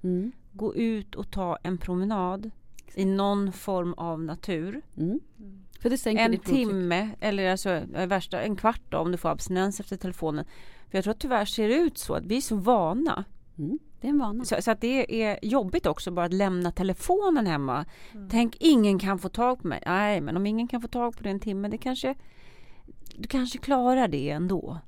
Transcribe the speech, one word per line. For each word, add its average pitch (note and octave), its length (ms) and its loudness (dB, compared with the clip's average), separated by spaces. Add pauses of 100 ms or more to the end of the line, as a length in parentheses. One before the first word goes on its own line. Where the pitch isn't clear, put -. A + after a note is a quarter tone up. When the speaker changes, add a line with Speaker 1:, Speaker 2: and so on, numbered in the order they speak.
Speaker 1:
Mm. F#3 280 0 (200)
Speaker 2:
Gå G3+ 240 -4
ut A3 400 -2
och - 160 -8
ta F3+ 320 -2
en F3+ 140 -2
promenad F#3+ 720 -2 (440)
i F#3+ 100 0
någon G3+ 460 2
form F3+ 420 -2
av E3 300 -6
natur. F3 580 -6 (160)
Speaker 1:
Mm. F3+ 220 0 (200)
Speaker 3:
Mm. G3 200 -16 (200)
Speaker 1:
För A#3 100 0
det C4 80 2
sänker A3 280 2
Speaker 2:
En A3+ 60 4
Speaker 1:
ditt - 120 0
blodtryck. B3+ 240 2
Speaker 2:
timme, F#3+ 420 0 (100)
eller G3 320 2
alltså, F#3+ 180 0 (280)
i F#3 80 0
värsta, F3+ 360 -2
en G3+ 140 0
kvart A3+ 340 2
då, D3 80 -2
om E3 140 2
du F3+ 60 0
får E3+ 120 0
abstinens F#3 500 0
efter G3 180 -8
telefonen. D#3 480 -4 (440)
För F#3+ 80 0
jag F#3+ 60 2
tror G3+ 100 0
att - 60 -4
tyvärr A#3+ 260 2
ser G#3+ 240 0
det B3 60 6
ut E4 220 4
så - 160 -4
att E3 120 -2
vi G#3 120 0
är C#4 40 0
så A3 140 -2
vana. G3+ 680 2 (320)
Speaker 1:
Mm. E3 220 -4 (220)
Det A#3 60 -4
är - 20 0
en D4 100 4
vana. A#3 260 -2
Speaker 2:
Så, - 140 0
så A#3 120 2
att A3 100 2
det A#3 420 2
är G#3+ 180 0
jobbigt A#3 440 2
också A#3 260 0
bara F3 140 0
att E3+ 80 0
lämna F#3 380 2
telefonen D4+ 760 2
hemma. C#3+ 380 0 (280)
Speaker 3:
Mm. G3+ 160 -14
Speaker 2:
Tänk, A3+ 300 4
ingen G#3+ 400 8
kan G3 200 0
få F#3 100 -6
tag B3 320 0
på F3 60 -6
mig. A#2 180 -4
Nej, G3 360 2
men C#3+ 160 -2
om G3 80 0
ingen A3+ 220 0
kan A#3+ 140 -4
få A3+ 60 -10
tag A#3+ 300 -2
på - 60 -12
dig G3+ 80 -2
en G3 80 -2
timme, G3+ 280 -4
det G#3+ 100 -4
kanske, C4 380 -2 (1000)
du - 120 -10
kanske B3+ 300 0
klarar B3+ 500 4
det C#3+ 220 -2
ändå. E3+ 480 -2 (100)